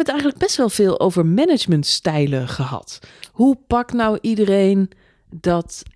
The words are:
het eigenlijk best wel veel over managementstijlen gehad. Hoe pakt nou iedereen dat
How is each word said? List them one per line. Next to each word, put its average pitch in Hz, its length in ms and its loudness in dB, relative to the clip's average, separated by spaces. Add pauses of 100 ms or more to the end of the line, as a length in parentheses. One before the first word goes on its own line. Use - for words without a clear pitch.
het - 20 -14
eigenlijk 285 300 -2
best - 180 -2
wel 247 120 2
veel 196 320 2
over 180 260 2
managementstijlen 156 1200 0
gehad. - 500 -8 (340)
Hoe 262 240 2 (100)
pakt 240 260 -2
nou 220 280 0
iedereen 196 720 2 (500)
dat 170 420 -2 (140)